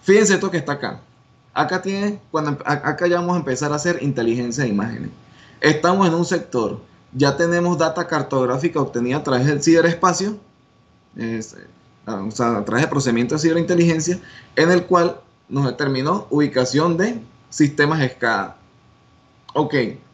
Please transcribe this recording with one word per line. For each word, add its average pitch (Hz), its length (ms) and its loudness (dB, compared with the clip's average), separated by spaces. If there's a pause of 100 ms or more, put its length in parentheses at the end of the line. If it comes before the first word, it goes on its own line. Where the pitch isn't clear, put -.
Fíjense 202 320 6
esto 190 160 -2
que 175 60 -2
está 143 160 -4
acá. 139 260 -8 (540)
Acá - 280 -2
tiene, 202 380 -4 (100)
cuando 151 220 -2
empe-, 143 140 -8
a-, 147 240 -2
acá 151 180 -2
ya 175 140 0
vamos 175 140 -2
a 175 40 0
empezar 139 320 -4
a 147 40 -2
hacer 170 280 -2
inteligencia 123 640 -2
de 120 40 -2
imágenes. 104 420 -4 (500)
Estamos 170 460 2
en 165 60 2
un 170 120 0
sector, - 560 -4 (320)
ya 135 240 2
tenemos 175 400 2
data 160 280 0
cartográfica 139 760 -2
obtenida 123 360 -2
a 147 60 -4
través 131 240 2
del 143 160 0
ciberespacio, 175 760 2 (760)
es, 113 400 -8 (500)
o 101 260 -8
sea, 117 260 0
a 101 80 -4
través 113 180 0
de - 60 -2
procedimiento 123 440 0
de 151 80 -2
ciberinteligencia, 170 800 2 (380)
en 165 120 4
el 175 160 4
cual 175 360 2 (260)
nos 139 180 -2
determinó 139 640 -2
ubicación 143 680 2
de 202 220 -2 (300)
sistemas 147 600 2
scada. 104 460 -2 (1000)
Ok. 147 200 0 (380)